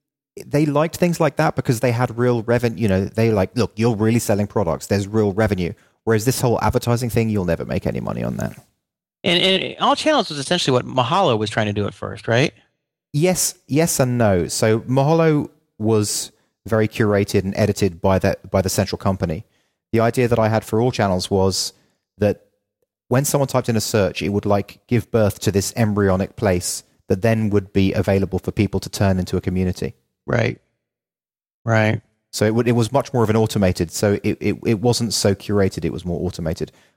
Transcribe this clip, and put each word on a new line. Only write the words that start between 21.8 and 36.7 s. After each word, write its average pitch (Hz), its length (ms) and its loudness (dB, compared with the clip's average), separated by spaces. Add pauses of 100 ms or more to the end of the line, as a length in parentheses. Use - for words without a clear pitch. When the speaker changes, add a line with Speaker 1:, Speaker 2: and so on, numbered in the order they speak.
Speaker 1:
that 101 260 0 (640)
when 131 160 2
someone 143 240 0
typed 123 220 -2
in 113 60 2
a 107 40 2
search, 98 400 0
it 78 80 -2
would, 101 160 -2
like, 101 420 -2
give - 240 -2
birth 107 300 0
to - 100 -2
this 95 240 0
embryonic 101 640 0
place - 480 -2 (240)
that 95 140 -2
then 113 260 2
would 98 240 0
be 95 220 2
available 98 440 0
for - 140 -6
people 98 280 0
to - 100 -12
turn 95 280 2
into 90 200 -2
a - 20 -2
community. 92 540 -2 (320)
Speaker 2:
Right. - 340 -2 (1040)
Right. 110 380 2 (280)
Speaker 1:
So - 140 -2
it 110 100 2
would, 117 140 0
it 123 40 2
was 117 200 0
much 135 220 -2
more 120 100 2
of 107 60 0
an 107 60 2
automated, 98 540 0
so 101 320 0
it, 104 160 -2
it, 95 280 -2
it 107 140 0
wasn't 117 340 0
so 101 200 2
curated, 95 520 -2
it 80 80 -4
was 87 100 -10
more 87 220 -4
automated. 82 440 -6 (260)